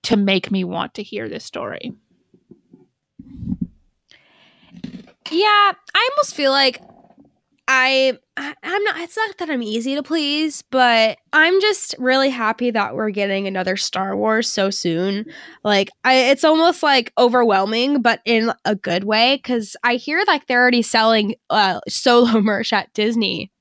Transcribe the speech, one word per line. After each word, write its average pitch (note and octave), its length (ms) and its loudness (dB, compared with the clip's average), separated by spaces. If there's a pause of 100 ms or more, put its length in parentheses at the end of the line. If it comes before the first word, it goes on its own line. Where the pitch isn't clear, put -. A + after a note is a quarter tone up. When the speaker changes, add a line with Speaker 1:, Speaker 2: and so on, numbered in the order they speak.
Speaker 1:
to A#3 120 0
make G3 360 0
me F#3+ 120 -2
want F3 300 -8
to G#3 100 -12
hear G#3 240 -10
this - 160 -12
story. - 480 -12 (3500)
Speaker 2:
Yeah, G4+ 400 2 (240)
I A#4 160 2
almost C#5+ 240 -2
feel C#4 160 0
like C4+ 300 0 (840)
I, C4 520 2 (180)
I, C#4+ 260 -10
I'm G4 220 -4
not, F#4+ 160 -2
it's E4+ 160 -12
not G#4+ 220 -6
that E4 120 -6
I'm B3+ 140 -4
easy A3+ 320 -4
to D4 80 -6
please, D4+ 600 -4
but A#3 540 2 (140)
I'm E4+ 300 4
just G#4 360 -2
really C4 320 2
happy A#3+ 420 -2
that G#3+ 220 -2
we're G#3+ 160 -4
getting G3 380 -2
another F#3 300 -4
Star G3 400 -4
Wars A3 320 0
so G3 200 0
soon. G3 560 -2 (380)
Like, G3+ 260 2 (140)
I, C4 120 4
it's C4 280 4
almost, D#4+ 400 4
like, C4+ 340 0
overwhelming, A#3+ 840 2
but A3+ 240 2
in A3+ 260 0 (140)
a G#3 100 0
good G3 300 -4
way, A3+ 320 2
'cause A#3+ 440 -6
I A#3+ 140 0
hear, D4+ 320 -4
like, D#4 200 0
they're B3 140 2
already B3 200 4
selling, A3 540 2 (140)
uh, G3+ 380 0
Solo A#3+ 540 4
<laughs> - 0 -
merch G3+ 320 -2
at G3 200 -2
Disney. G#3 560 -2 (120)